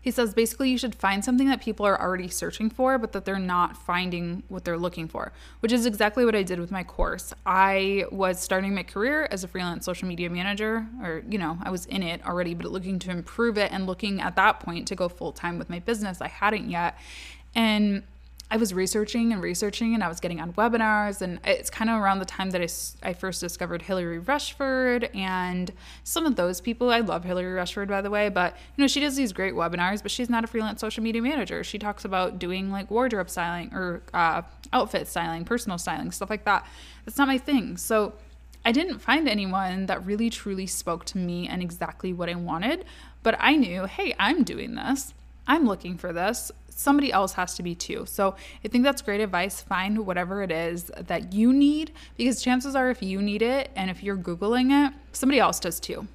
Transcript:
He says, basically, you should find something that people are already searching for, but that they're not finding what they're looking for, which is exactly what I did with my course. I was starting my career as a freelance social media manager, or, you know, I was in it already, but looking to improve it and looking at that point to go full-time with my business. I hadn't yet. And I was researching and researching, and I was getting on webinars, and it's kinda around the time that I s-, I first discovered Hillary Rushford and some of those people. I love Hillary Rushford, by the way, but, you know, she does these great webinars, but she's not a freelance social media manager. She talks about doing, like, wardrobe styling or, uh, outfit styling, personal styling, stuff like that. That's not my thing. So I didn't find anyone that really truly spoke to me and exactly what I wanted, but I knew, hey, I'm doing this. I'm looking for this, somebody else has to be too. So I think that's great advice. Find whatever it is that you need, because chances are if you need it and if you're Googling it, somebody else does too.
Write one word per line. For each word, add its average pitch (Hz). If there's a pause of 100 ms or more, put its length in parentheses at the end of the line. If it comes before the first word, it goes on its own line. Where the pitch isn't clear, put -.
He 254
says, 226
basically, 226
you 254
should 240
find 196
something 262
that 262
people 214
are 196
already 180
searching 175
for, 262
but 226
that 190
they're 196
not 180
finding 175
what 185
they're 170
looking 170
for, - (280)
which 233
is 240
exactly 214
what 220
I 196
did 175
with 170
my 185
course. 170 (120)
I 196
was 185
starting 190
my 196
career 285
as 185
a 185
freelance 175
social 180
media 175
manager, 208 (160)
or, 165
you 208
know, 165
I -
was 180
in 190
it 170
already, 175
but 175
looking 185
to 185
improve 202
it 202
and 190
looking 190
at 175
that 196
point 170
to 196
go 180
full-time 175
with 165
my 175
business. 208
I -
hadn't 208
yet. 170 (560)
And 208 (460)
I 220
was 208
researching 214
and 190
researching, 202
and 214
I -
was 165
getting 170
on 170
webinars, 214
and 175
it's -
kinda 226
around 196
the 185
time 190
that 180
I 175
s-, -
I 180
first 180
discovered 170
Hillary 175
Rushford 254
and 180 (320)
some 330
of 277
those 180
people. 240
I 233
love 175
Hillary 180
Rushford, 185
by 196
the 202
way, 208
but, 185 (220)
you 277
know, 277
she 269
does 277
these 254
great 185
webinars, 175
but 208
she's 247
not 233
a -
freelance 220
social 220
media 226
manager. 233
She 208
talks 208
about 185
doing, 185
like, 196
wardrobe 220
styling 175
or, 180 (100)
uh, 170 (320)
outfit 214
styling, 170
personal 220
styling, 170
stuff -
like 214
that. 202 (400)
That's -
not 277
my 269
thing. 247
So 214 (520)
I 233
didn't 294
find 294
anyone 190
that 180
really 208
truly 190
spoke 175
to -
me 175
and 180
exactly 175
what 175
I 175
wanted, 175 (380)
but 226
I 254
knew, 185
hey, 359
I'm 254
doing -
this. - (320)
I'm 294
looking 180
for 180
this, 190 (260)
somebody 285
else 190
has 180
to -
be 175
too. -
So 196 (300)
I 214
think 247
that's 277
great 202
advice. 190
Find 202
whatever 185
it 185
is 170
that 180
you 226
need, 294 (240)
because 240
chances 254
are 254
if 247
you 190
need 208
it 254
and 190
if 180
you're 196
Googling 240
it, 269 (200)
somebody 269
else 175
does 170
too. -